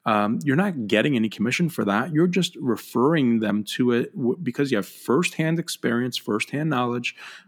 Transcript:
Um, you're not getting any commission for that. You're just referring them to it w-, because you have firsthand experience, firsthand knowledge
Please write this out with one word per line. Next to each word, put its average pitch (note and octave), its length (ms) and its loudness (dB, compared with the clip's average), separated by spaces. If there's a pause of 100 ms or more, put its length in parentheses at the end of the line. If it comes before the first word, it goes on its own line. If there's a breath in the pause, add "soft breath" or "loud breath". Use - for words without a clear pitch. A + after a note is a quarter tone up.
Um, G#2+ 400 2
you're C3+ 100 2
not D#3+ 320 0
getting A2+ 300 4
any A2 140 0
commission C3 400 0
for - 160 -4
that. G#2+ 260 0
You're D#3 140 4
just F3+ 300 0
referring B2 840 2
them G#2 240 0 (120)
to B2 160 2
it A#2+ 220 0
w-, B2+ 280 -2
because C#3 280 -2
you A#2 60 2
have G2 100 -2
firsthand D#3+ 720 0
experience, A#2+ 600 -2
firsthand C3+ 500 -4
knowledge A#2+ 480 -2 (320 loud breath)